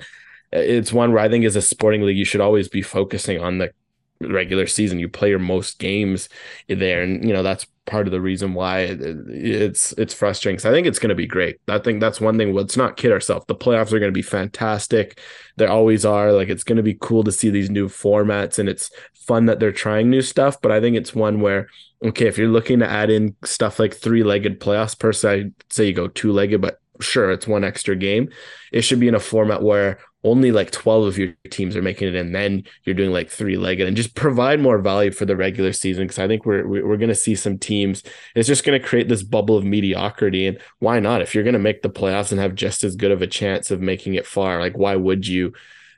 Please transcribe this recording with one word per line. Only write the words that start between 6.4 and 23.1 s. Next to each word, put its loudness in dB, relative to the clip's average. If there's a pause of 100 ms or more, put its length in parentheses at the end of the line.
there, 0
and, -2
you 2
know, 0
that's -4 (200)
part -2
of -4
the -2
reason -4
why -2
it, -6
it's, -4
it's -4
frustrating, -2
'cause -8
I 2
think 4
it's -2
gonna 0
be -4
great. -2 (100)
I -2
think -2
that's -2
one 2
thing. 2
Let's -2
not 0
kid 2
ourselves. 0
The -4
playoffs 0
are 2
gonna 0
be -2
fantastic. -2 (380)
They 4
always 4
are. 4
Like, 4
it's -4
gonna 2
be 0
cool 2
to 0
see 0
these 0
new -2
formats, 0
and 0
it's -8 (220)
fun 2
that 4
they're 2
trying 0
new 4
stuff, 0
but 4
I 4
think 2
it's -6
one 0
where, 0 (380)
okay, 2
if -2
you're 2
looking 4
to 4
add 0